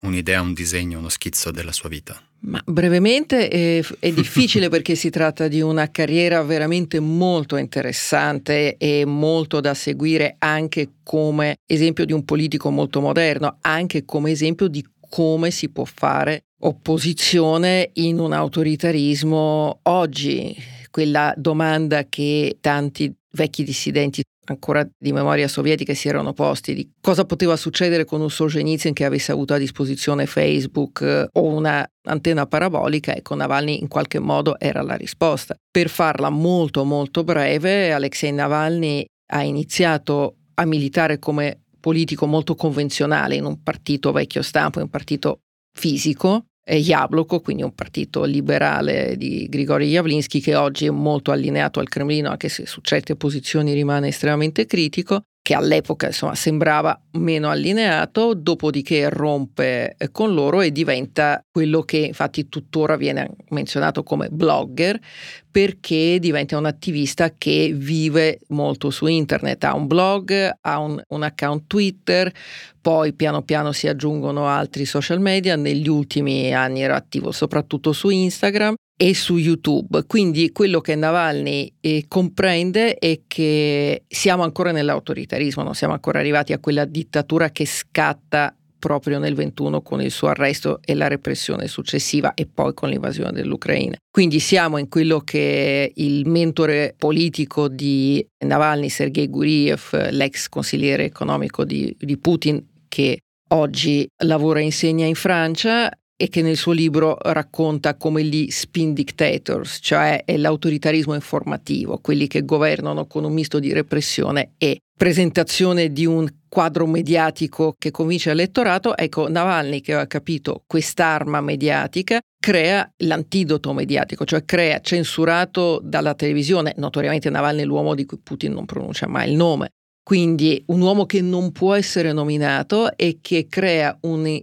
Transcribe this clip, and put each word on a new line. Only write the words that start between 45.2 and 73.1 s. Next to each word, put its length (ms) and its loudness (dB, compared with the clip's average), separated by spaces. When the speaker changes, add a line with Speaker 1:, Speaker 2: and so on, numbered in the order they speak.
Speaker 2:
fisico, 680 0
eh, 140 2
Jabloko, 600 2
quindi 200 -4
un 140 -6
partito 480 -6
liberale 960 0
di 300 -6
Grigori 400 0
Yavlinsky, 540 0
che 140 2
oggi 320 0
è 20 2
molto 420 0
allineato 480 0
al 80 -4
Cremlino, 440 -4
anche 180 -6
se 160 -10
su 160 -14
certe 340 -2
posizioni 580 -2
rimane 340 0
estremamente 580 0
critico, 600 0
che 80 2
all'epoca, 540 2
insomma, 260 -2
sembrava 640 0
meno 400 0
allineato, 800 0
dopodiché 760 0
rompe, 840 -2
eh, 140 -6
con 240 0
loro 280 2
e 100 2
diventa 680 0
quello 320 2
che 140 -2
infatti 520 -2
tuttora 460 -2
viene 340 -2
menzionato 520 -2
come 280 -4
blogger, 720 0
perché 640 2
diventa 400 -2
un 80 0
attivista 720 -2
che 380 2
vive 720 0
molto 420 -2
su 160 -2
internet, 600 0
ha 100 2
un 100 -2
blog, 760 0
ha 200 -4
un, 200 -4
un 120 -6
account 460 -4
Twitter, 640 0
poi 320 2